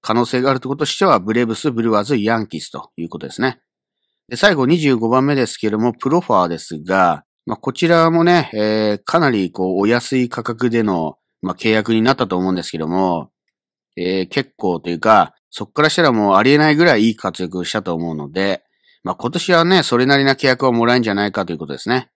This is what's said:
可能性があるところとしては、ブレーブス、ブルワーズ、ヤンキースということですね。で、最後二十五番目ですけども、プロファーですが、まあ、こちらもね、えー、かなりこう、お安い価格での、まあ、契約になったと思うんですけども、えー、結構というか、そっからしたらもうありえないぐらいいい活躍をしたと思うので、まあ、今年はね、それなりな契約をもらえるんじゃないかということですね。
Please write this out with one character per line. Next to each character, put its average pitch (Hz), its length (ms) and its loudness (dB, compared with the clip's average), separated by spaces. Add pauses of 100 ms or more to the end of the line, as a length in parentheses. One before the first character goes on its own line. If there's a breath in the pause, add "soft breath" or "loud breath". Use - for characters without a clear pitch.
可 - 120 -4
能 117 120 2
性 127 160 -2
が 135 80 2
あ 135 40 4
る 127 60 0
と 127 100 -10
こ 139 60 -2
ろ 139 40 -18
と 147 60 0
し - 120 -6
て 196 80 2
は、 135 140 4
ブ 104 140 -4
レ 120 100 2
ー - 20 0
ブ 113 100 -4
ス、 147 160 -4
ブ 117 100 -4
ル 113 100 0
ワ 104 100 2
ー - 20 -4
ズ、 135 120 -2
ヤ 113 220 0
ン 110 100 -6
キ 80 100 -12
ー - 40 -8
ス - 100 -16
と - 240 -16
い 80 80 -10
う 82 60 -10
こ 82 100 -12
と - 80 -12
で - 60 -14
す - 80 -6
ね。 123 180 -4 (680)
で、 120 80 -10
最 196 180 4
後 131 100 0
二 165 120 2
十 143 180 2
五 113 140 -2
番 131 160 2
目 143 100 0
で 127 100 2
す - 120 -10
け 110 120 -2
ど 107 80 -2
も、 117 160 0
プ - 160 -6
ロ 170 120 2
フ 120 120 -2
ァ 92 120 4
ー - 20 -4
で 85 120 -6
す 78 220 -12
が、 87 440 0 (200)
ま 107 100 -6
あ、 - 20 -20
こ - 160 -8
ち - 140 -2
ら 165 220 4
も 165 140 2
ね、 175 300 2
え 107 460 0
ー、 - 40 -18
か - 160 0
な 151 100 2
り 98 220 0
こ 92 240 -2
う、 95 40 -2
お 101 80 2
安 120 300 0
い 123 120 0
価 120 140 -8
格 120 260 -2
で 113 140 0
の、 82 340 -2 (240)
ま 92 100 -6
あ、 87 40 -8
契 110 160 -2
約 110 220 2
に 110 80 2
な 127 120 4
っ - 20 2
た 113 120 -2
と 92 100 -2
思 92 120 0
う 92 40 0
ん - 20 -2
で 87 80 -6
す - 80 -10
け 82 60 -10
ど 78 100 -6
も、 87 440 -2 (680)
え 92 240 -4
ー、 90 80 -6
結 - 260 -6
構 90 240 -4
と 87 100 -8
い 85 40 -4
う 80 60 -6
か、 107 340 4 (160)
そ - 160 -12
っ - 60 -20
か 147 100 -2
ら 156 80 4
し - 60 -4
た 175 80 2
ら 143 80 4
も 104 220 2
う - 20 6
あ 101 80 4
り 131 80 4
え 147 60 6
な 151 120 4
い 151 60 4
ぐ 160 100 4
ら 147 100 4
い 107 100 4
い 113 60 4
い 107 60 -4
活 - 240 -6
躍 90 160 -6
を 87 80 -6
し - 60 -8
た 107 100 -4
と 90 120 -6
思 82 200 -4
う - 20 -6
の 73 160 -10
で、 95 320 -2 (400)
ま 92 100 -6
あ、 - 20 -6
今 - 160 -6
年 180 220 -2
は 165 120 6
ね、 180 180 4
そ 123 140 0
れ 123 80 4
な 139 120 4
り 139 60 2
な 139 120 2
契 139 120 -2
約 131 200 2
を 127 40 4
も 117 140 2
ら 120 80 4
え - 40 4
る - 40 2
ん - 20 -2
じ 110 60 -2
ゃ 101 60 -2
な 101 100 0
い 98 80 -4
か 98 120 -2
と 87 60 -10
い 82 40 -4
う - 20 -12
こ 76 100 -12
と 71 60 -8
で 67 60 -12
す - 100 -10
ね。 123 260 -2